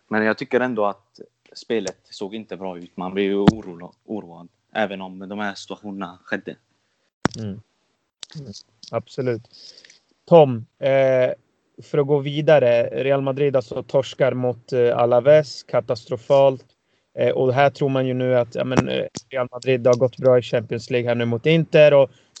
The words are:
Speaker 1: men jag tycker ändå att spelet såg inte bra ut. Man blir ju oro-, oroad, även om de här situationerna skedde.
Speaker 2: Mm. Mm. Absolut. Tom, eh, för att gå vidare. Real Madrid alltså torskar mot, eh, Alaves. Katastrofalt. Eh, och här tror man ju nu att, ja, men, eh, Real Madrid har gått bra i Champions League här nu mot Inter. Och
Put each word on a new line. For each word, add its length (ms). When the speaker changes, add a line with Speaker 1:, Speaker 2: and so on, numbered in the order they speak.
Speaker 1:
men 160
jag 140
tycker 220
ändå 260
att 340
spelet 440
såg 260
inte 220
bra 200
ut. 200
Man 160
blir 100
ju 120
oro-, 580
oroad, 420
även 300
om 180
de 200
här 160
situationerna 680
skedde. 320
Speaker 2:
Mm. 220
Mm. 120
Absolut. 500
Tom, 400
eh, 520
för 140
att 100
gå 120
vidare. 840
Real 180
Madrid 340
alltså 280
torskar 500
mot, 400
eh, 240
Alaves. 640
Katastrofalt. 1000
Eh, 160
och 240
här 160
tror 200
man 180
ju 60
nu 240
att, 180
ja, 80
men, 260
eh, 160
Real 220
Madrid 360
har 80
gått 220
bra 200
i 40
Champions 480
League 200
här 60
nu 100
mot 200
Inter. 480
Och 180